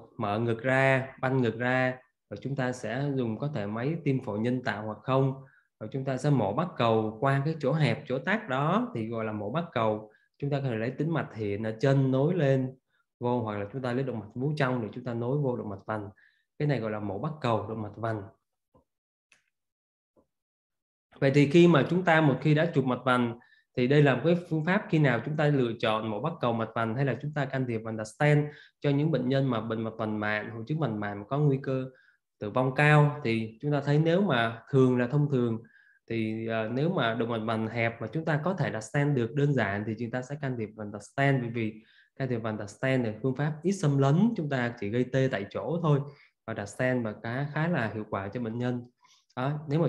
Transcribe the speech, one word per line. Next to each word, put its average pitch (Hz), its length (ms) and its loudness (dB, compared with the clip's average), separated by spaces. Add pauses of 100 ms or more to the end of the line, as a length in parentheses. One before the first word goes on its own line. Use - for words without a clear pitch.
(180)
mở 104 220 -2
ngực 117 240 0
ra, 131 440 4 (140)
banh 131 200 2
ngực 110 160 0
ra, 127 400 0 (320)
rồi 110 120 -12
chúng 135 140 -6
ta 127 160 -2
sẽ 123 440 -4
dùng 117 240 -2
có 147 160 -4
thể 104 100 -4
máy 117 380 -4
tim 131 200 0
phổi 104 160 -4
nhân 123 240 -2
tạo 107 220 -4
hoặc 107 180 -8
không, 135 300 2 (460)
rồi 110 120 -10
chúng 131 140 -6
ta 131 120 -4
sẽ 147 120 0
mổ 107 240 2
bắt 165 140 -2 (100)
cầu 110 420 2
qua 139 260 2
cái 160 140 -2
chỗ 139 140 0
hẹp, 135 340 2
chỗ 127 120 -2
tắc 190 300 -2
đó 165 460 0
thì 110 120 -4
gọi 113 180 -4
là 107 60 -4
mổ 104 200 -6
bắt 165 200 -2
cầu. 107 400 0 (260)
Chúng 143 120 -4
ta 143 100 0
có 135 100 -2
thể 113 60 -2
lấy 113 160 -2
tĩnh 151 220 -2
mạch 123 220 -4
hiện 107 280 -4
ở 110 160 -4
chân 135 320 4
nối 143 240 2
lên 135 400 2 (440)
vô, 120 220 0
hoặc 107 160 -4
là 101 160 -6
chúng 135 80 -8
ta 123 120 -4
lấy 131 100 0
động 117 160 -6
mạch 101 140 -12
vú 135 220 -2
trong 127 260 0
để 107 120 -4
chúng 120 100 -12
ta 123 100 -6
nối 120 240 -2
vô 127 200 0
động 107 120 -6
mạch 98 160 -12
vành. 104 240 -6 (500)
Cái 151 80 0
này 131 120 0
gọi 110 120 -4
là 107 80 -6
mổ 101 200 -6
bắt 151 120 -4 (100)
cầu 107 280 0
động 110 120 -6
mạch 104 160 -10
vành. 110 240 -4 (3000)
Vậy 139 160 4
thì 143 140 6
khi 175 180 10
mà 151 220 6
chúng 180 140 0
ta, 160 180 6
một 139 200 6
khi 151 120 4
đã 160 200 2
chụp 131 120 2
mạch 123 200 -2
vành 120 340 2 (380)
thì 127 100 2
đây 147 160 6
là 135 120 6
một 120 100 -4
cái 175 120 4 (120)
phương 160 160 -2
pháp 190 240 0
khi 160 100 4
nào 123 260 4
chúng 151 120 -4
ta 156 80 2
lựa 135 340 2
chọn 110 300 0
mổ 104 120 -4
bắt 165 200 -4
cầu 120 120 2
mạch 113 220 -2
vành 113 200 -2
hay 139 100 0
là 117 160 0
chúng 147 120 -8
ta 143 120 -2
can 135 220 -4
thiệp 117 100 -4
vành 113 200 -6
đặt 107 60 -6
stent 147 440 2 (340)
cho 147 80 0
những 143 220 2
bệnh 123 180 0
nhân 135 200 2
mà 113 120 0
bệnh 113 220 -4
mạch 110 140 -6
vành 107 220 -2
mạn, 107 300 -2
hội 113 180 -10
chứng 156 120 -2
vành 113 200 -2
mạn 101 300 -6
có 143 100 -2
nguy 139 240 2
cơ 131 220 -4 (540)
tử 104 100 -6
vong 127 260 0
cao. 147 480 6
Thì 113 380 -2
chúng 147 100 -2
ta 143 100 0
thấy 143 180 4
nếu 165 220 4
mà 117 400 0 (100)
thường 127 260 6
là 123 100 2
thông 147 240 0
thường 117 320 0 (460)
thì, 113 380 -4
à, 110 200 -2
nếu 131 220 -2
mà 131 240 0
động 117 160 -2
mạch 113 160 -2
vành 110 220 -2
hẹp 117 340 -4
mà 110 60 -8
chúng 160 180 -6
ta 151 180 0
có 180 100 0
thể 131 160 -2
đặt 110 120 -6
stent 143 340 0
được 120 200 -2
đơn 143 180 2
giản 104 340 0
thì 110 120 -4
chúng 117 120 -6
ta 127 100 -6
sẽ 143 200 -10
can 131 180 -4
thiệp 104 160 -6
vành 104 160 -12
đặt 104 120 -12
stent, 139 380 2
bởi 117 80 -6
vì 113 340 -4 (360)
can 135 80 -4
thiệp 123 100 -2
vành 107 200 -4
đặt 104 120 -8
stent 131 360 0
là 107 160 -2
phương 131 140 -2
pháp 151 260 -2
ít 185 100 0
xâm 143 260 0
lấn, 160 400 4
chúng 151 120 -4
ta 123 300 -2
chỉ 101 100 -4
gây 123 240 0
tê 131 180 2
tại 101 180 -4
chỗ 117 320 -4
thôi, 147 180 4 (480)
và 113 60 -6
đặt 104 120 -6
stent 127 380 -2
và 107 100 -4 (100)
khá, 127 300 -4
khá 156 140 0
là 123 260 0
hiệu 107 160 -6
quả 98 180 -4
cho 123 140 -6
bệnh 113 160 -4
nhân. 123 280 -2 (500)
Đó, 143 240 -2 (100)
nếu 151 120 2
mà 156 80 2